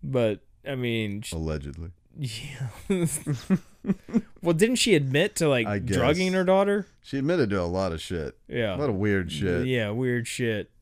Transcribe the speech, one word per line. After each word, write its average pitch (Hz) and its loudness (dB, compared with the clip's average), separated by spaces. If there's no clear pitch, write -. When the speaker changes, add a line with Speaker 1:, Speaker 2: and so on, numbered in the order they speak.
Speaker 1:
But, 113 4
I 143 -4
mean, 113 0
sh-, - -8
Speaker 2:
Allegedly. 80 -4
Speaker 1:
Yeah. 127 -8
<laughs> 180 2
Well, 170 4
didn't 226 2
she 220 4
admit 143 2
to, 165 0
like, 123 2
Speaker 2:
I 104 -2
guess. 95 -2
Speaker 1:
drugging 175 2
her 185 2
daughter? 196 2
Speaker 2:
She 135 -4
admitted 139 2
to 98 2
a - 0
lot 92 0
of 80 -6
shit. 80 -6
Speaker 1:
Yeah. 107 -2
Speaker 2:
A - -4
lot 143 0
of 107 0
weird 98 2
shit. 90 0
Speaker 1:
Yeah, 117 0
weird 120 -2
shit. 110 -2